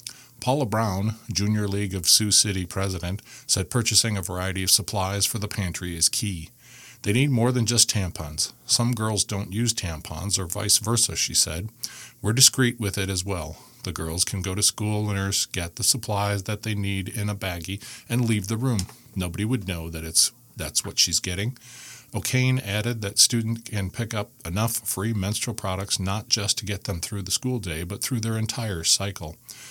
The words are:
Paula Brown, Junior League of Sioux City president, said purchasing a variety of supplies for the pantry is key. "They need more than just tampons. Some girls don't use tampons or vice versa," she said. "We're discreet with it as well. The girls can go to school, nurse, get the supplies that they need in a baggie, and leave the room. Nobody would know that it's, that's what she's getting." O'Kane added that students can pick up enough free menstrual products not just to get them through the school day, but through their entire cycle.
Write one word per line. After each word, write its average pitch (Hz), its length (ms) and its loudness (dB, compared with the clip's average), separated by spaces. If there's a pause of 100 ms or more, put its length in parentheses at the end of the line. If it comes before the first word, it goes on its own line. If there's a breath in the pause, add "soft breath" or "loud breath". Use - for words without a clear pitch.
(400 loud breath)
Paula 139 260 0
Brown, 107 500 0 (160)
Junior 104 360 0
League 101 260 -2
of 92 140 -2
Sioux 104 240 4
City 95 340 4
president, 92 560 -2 (240 loud breath)
said 95 240 0
purchasing 110 480 2
a 95 40 -2
variety 90 420 -2
of 90 80 2
supplies 98 540 2
for - 120 -2
the 104 100 -2
pantry 90 480 -4
is 82 140 2
key. 92 400 -4 (540 loud breath)
"They 101 100 2
need 135 160 6
more 123 220 6
than 123 160 2
just 113 220 6
tampons. 82 640 -2 (120)
Some 120 300 2
girls 110 280 0
don't 98 300 -2
use 113 200 2
tampons 85 680 -2
or 92 80 -2
vice 101 320 2
versa," - 360 2
she - 200 -2
said. 85 340 2 (520 loud breath)
"We're 107 120 2
discreet 120 460 6
with 101 180 0
it 95 120 0
as 92 160 -2
well. 82 320 -4 (260 loud breath)
The 90 80 -4
girls 82 320 -2
can 95 180 0
go 92 140 -2
to 104 80 2
school, 107 420 2
nurse, 98 400 2
get 87 300 -4
the - 80 -4
supplies 101 600 2
that 107 200 -4
they 110 100 -2
need 98 360 -2
in 104 200 -2
a 104 60 -2
baggie, 95 460 -6 (280 loud breath)
and 120 160 2
leave 110 220 2
the 113 100 0
room. 117 300 0 (260 loud breath)
Nobody 92 320 -2
would 110 220 0
know 85 220 -4
that 80 160 -8
it's, - 260 2 (240)
that's - 280 -2
what - 140 -4
she's - 220 2
getting." 101 380 -2 (580 loud breath)
O'Kane 127 440 2
added 107 420 -2
that 101 160 -2
students 113 480 4
can 98 240 -2
pick 113 240 -4
up 104 160 -2 (160)
enough 107 420 0
free 110 260 -2
menstrual 104 420 -2
products 95 440 -2
not 98 300 -2
just - 300 0
to 104 60 -8
get 98 180 -4
them 90 180 -4
through 101 220 -6
the 87 80 -6
school 127 260 -2
day, 87 240 -4
but 92 220 -6
through 123 160 -2
their 113 180 -2
entire 107 460 -2
cycle. 95 520 -2 (360 loud breath)